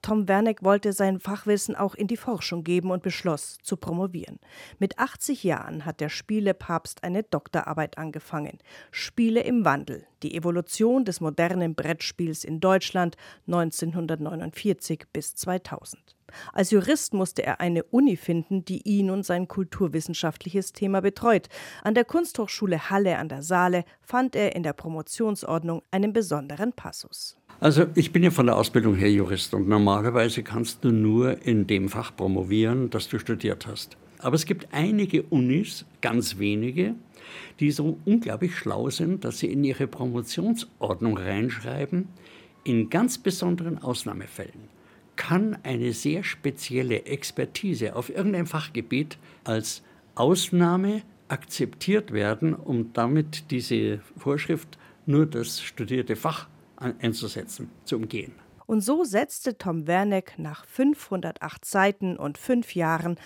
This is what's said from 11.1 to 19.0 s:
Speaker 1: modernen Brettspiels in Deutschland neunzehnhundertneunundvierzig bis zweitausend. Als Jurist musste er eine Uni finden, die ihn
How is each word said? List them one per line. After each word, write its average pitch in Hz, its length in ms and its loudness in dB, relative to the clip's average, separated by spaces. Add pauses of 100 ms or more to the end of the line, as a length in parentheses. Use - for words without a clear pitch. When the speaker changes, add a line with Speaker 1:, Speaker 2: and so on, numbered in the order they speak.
Speaker 1:
modernen 170 540 0
Brettspiels 160 720 -4
in 160 160 -6
Deutschland 185 560 2 (300)
neunzehnhundertneunundvierzig 165 1700 -2
bis - 220 -8
zweitausend. - 800 -8 (360)
Als - 180 2
Jurist 220 440 4
musste 190 280 0
er - 180 -2
eine 175 240 0
Uni 247 320 4
finden, 170 480 -2
die - 220 -6
ihn 202 240 2